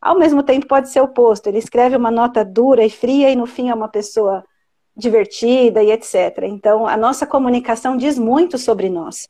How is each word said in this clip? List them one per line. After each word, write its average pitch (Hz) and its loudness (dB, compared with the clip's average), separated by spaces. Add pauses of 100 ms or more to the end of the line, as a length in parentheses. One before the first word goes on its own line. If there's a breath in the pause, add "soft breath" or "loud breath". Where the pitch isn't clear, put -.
Ao 349 2
mesmo 294 4
tempo 269 0
pode 269 0
ser 269 0
o 269 4
oposto, 240 2
ele 202 -2
escreve 247 0
uma 240 0
nota 233 0
dura 226 2
e 220 2
fria 269 0
e 262 0
no 240 -2
fim 247 -6
é 240 -2
uma 220 -6
pessoa 202 -4 (520)
divertida 226 2
e 208 2
et 220 -2
cetera. 185 -4
Então, 214 0
a - -2
nossa 254 -2
comunicação 247 -2
diz 269 -2
muito 262 0
sobre 196 -2
nós 170 -10